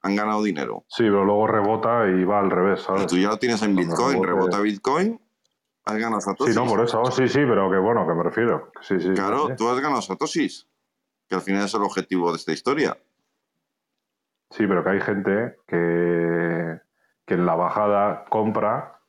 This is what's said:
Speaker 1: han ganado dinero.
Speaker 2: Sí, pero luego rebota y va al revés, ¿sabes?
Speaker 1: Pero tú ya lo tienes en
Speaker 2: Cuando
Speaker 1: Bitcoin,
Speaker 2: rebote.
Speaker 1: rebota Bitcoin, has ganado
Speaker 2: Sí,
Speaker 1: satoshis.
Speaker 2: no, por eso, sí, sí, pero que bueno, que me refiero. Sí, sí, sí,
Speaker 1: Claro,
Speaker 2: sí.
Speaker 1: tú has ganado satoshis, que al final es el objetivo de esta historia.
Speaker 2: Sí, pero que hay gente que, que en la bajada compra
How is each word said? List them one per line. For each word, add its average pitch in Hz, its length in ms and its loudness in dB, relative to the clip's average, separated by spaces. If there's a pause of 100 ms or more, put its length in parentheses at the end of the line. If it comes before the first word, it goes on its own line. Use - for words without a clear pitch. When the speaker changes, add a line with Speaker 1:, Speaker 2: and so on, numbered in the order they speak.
Speaker 1:
han 98 140 0
ganado 107 260 0
dinero. 71 460 -4
Speaker 2:
Sí, - 160 -2
pero 101 200 4
luego 104 220 4
rebota 110 640 2
y 92 160 2
va 104 160 2
al 95 100 2
revés, 92 320 2
¿sabes? 98 200 0
Speaker 1:
Pero 95 60 -2
tú 90 100 0
ya 98 100 2
lo 107 100 -2
tienes 117 240 0
en 101 120 2
Speaker 2:
Cuando 87 180 0
Speaker 1:
Bitcoin, 123 200 2 (100)
Speaker 2:
rebote. 92 40 0
Speaker 1:
rebota 90 340 0
Bitcoin, 139 600 0 (640)
has 107 120 -4
ganado 110 240 -2
Speaker 2:
Sí, - 100 -10
Speaker 1:
satoshis. 117 260 0
Speaker 2:
no, 123 100 0
por 113 180 2
eso, 117 260 0
sí, 127 180 2
sí, 135 120 2
pero 101 300 2
que 95 80 2
bueno, 101 280 2
que 82 80 0
me 85 80 -2
refiero. 90 480 -2 (120)
Sí, 98 180 -2
sí, 87 80 0
sí, 95 60 2
Speaker 1:
Claro, 107 340 0
Speaker 2:
sí. 131 100 -4
Speaker 1:
tú 113 100 0
has 123 120 0
ganado 139 220 -2
satoshis, 143 640 -4 (640)
que 95 60 -6
al 90 80 -2
final 98 220 -2
es 101 100 -6
el 104 80 0
objetivo 92 480 -2
de 82 80 -2
esta - 140 -4
historia. 131 440 -2 (1500)
Speaker 2:
Sí, 107 160 -2
pero 92 160 0
que 90 80 0
hay 98 100 0
gente 101 560 -2 (120)
que, 85 1120 -2 (460)
que - 80 -2
en 90 120 2
la 165 80 2
bajada 104 760 0
compra 110 680 -2 (120)